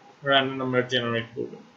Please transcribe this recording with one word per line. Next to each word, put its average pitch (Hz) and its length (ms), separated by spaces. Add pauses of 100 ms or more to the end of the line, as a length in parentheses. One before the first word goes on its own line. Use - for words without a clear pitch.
(240)
র‍্যান্ডম 135 380
নাম্বার 127 260
generate 117 480
করবে। - 220 (200)